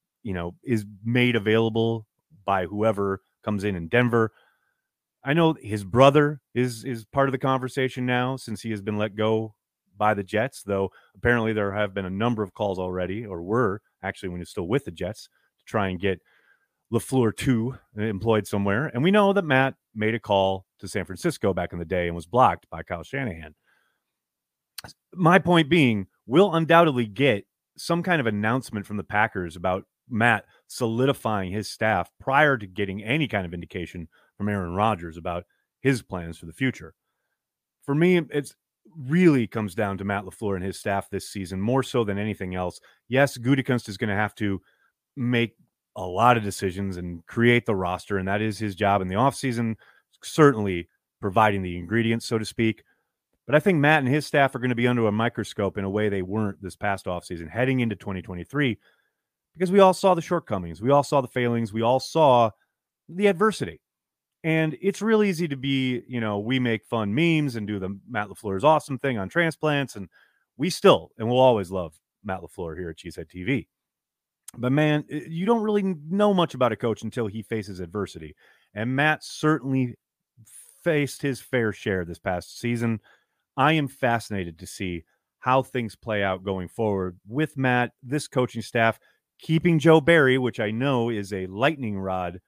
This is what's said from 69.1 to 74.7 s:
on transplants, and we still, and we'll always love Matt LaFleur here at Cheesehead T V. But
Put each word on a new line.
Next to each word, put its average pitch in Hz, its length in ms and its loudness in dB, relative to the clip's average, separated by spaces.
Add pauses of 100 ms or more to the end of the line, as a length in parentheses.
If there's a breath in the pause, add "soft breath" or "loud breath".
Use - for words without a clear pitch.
on 95 120 -4
transplants, 151 640 -2
and 98 140 -12 (480 soft breath)
we 156 120 -2
still, 120 480 6
and 113 120 -2
we'll 123 100 2
always 110 320 6
love 87 260 -6 (240)
Matt 95 200 -8
LaFleur 82 360 -10
here 90 120 -8
at 78 80 -12
Cheesehead 82 320 -14
T 90 140 -14
V. 107 260 -4 (880)
But 123 140 -2